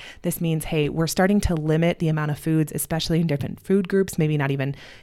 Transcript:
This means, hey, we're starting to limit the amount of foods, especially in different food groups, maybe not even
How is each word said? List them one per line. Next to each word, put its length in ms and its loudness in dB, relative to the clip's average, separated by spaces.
This 180 -4
means, 240 0
hey, 240 0
we're 180 0
starting 340 2
to 140 0
limit 440 2
the 100 0
amount 220 0
of 80 -4
foods, 340 0
especially 480 -2
in 60 0
different 340 -4
food 260 0
groups, 300 0
maybe 200 2
not 140 0
even 240 -2